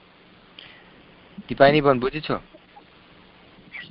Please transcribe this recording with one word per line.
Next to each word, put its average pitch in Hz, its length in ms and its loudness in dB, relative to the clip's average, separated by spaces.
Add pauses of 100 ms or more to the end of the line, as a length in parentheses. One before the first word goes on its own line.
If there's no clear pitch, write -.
(1500)
দীপায়নি 143 340 4
বোন, 139 180 2
বুঝেছো? 135 400 -8 (1500)